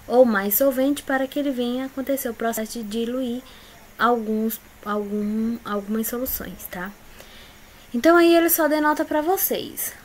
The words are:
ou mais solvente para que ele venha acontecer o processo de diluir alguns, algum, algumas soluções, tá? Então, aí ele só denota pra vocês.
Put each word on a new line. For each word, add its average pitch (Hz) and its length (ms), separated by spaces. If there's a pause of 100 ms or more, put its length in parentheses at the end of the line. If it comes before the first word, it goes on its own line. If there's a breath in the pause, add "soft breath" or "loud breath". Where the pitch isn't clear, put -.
ou 254 160
mais 202 320
solvente 269 460
para 269 240
que 269 140
ele 285 100
venha 247 360
acontecer 269 440
o 226 40
processo 220 400
de 233 100
diluir 233 580 (560 loud breath)
alguns, 220 640 (260)
algum, 208 800
algumas 208 440
soluções, 247 640
tá? 190 220 (1000 loud breath)
Então, 311 240
aí 339 180
ele 330 140
só 320 180
denota 302 380
pra 302 160
vocês. - 720 (120)